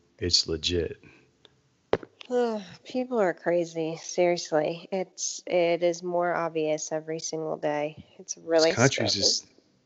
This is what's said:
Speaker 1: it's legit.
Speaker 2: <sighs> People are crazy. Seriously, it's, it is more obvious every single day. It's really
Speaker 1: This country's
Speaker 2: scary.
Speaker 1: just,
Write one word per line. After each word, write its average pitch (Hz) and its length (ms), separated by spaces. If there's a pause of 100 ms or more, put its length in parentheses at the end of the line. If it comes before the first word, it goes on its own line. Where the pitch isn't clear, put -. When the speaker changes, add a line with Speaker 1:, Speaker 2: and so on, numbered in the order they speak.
(180)
Speaker 1:
it's - 300
legit. 82 500 (1300)
Speaker 2:
<sighs> 240 320 (220)
People 254 380
are 175 120
crazy. 165 680
Seriously, 170 920
it's, - 540
it 170 380
is 170 200
more 175 300
obvious 160 580
every 160 280
single 160 380
day. 147 480 (140)
It's - 180
really 165 340
Speaker 1:
This 101 60
country's 120 340
Speaker 2:
scary. 98 120
Speaker 1:
just, - 220 (400)